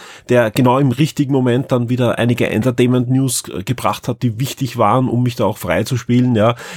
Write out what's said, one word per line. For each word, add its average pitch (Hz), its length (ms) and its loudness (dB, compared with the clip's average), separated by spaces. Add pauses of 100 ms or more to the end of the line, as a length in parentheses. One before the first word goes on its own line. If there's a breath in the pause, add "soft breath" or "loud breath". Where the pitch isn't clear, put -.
(280 loud breath)
der 120 240 4
genau 127 260 4
im 139 140 2
richtigen 143 400 0
Moment 127 400 0
dann 120 160 0
wieder 123 300 0
einige 120 320 0
Entertainment-News 123 920 0
g-, 76 220 -10
gebracht - 420 -4
hat, - 160 -6
die 113 160 -2
wichtig 131 400 -6
waren, 117 300 2
um 123 160 0
mich 120 100 -2
da 117 100 -2
auch 104 140 0
frei 87 240 -2
zu 127 140 -4
spielen, 123 400 2
ja, 117 180 2 (220 loud breath)